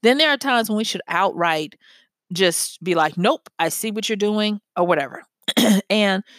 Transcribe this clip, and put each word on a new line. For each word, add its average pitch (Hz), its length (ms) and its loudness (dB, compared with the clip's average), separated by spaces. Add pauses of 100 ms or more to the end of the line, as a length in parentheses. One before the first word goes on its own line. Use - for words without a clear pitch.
then 240 160 4
there 311 120 2
are 277 80 0
times 247 320 0
when 214 80 -2
we 220 60 -2
should - 240 -6
outright 170 640 -2 (580)
just 175 500 -2
be 170 120 -2
like, 156 240 0
"Nope, 220 400 0
I 165 100 0
see 220 220 -6
what 208 180 -6
you're 220 80 -2
doing," 208 440 -2 (160)
or 180 100 0
whatever. 151 360 -2 (340)
<clears throat> 220 340 4
And 202 320 0 (160)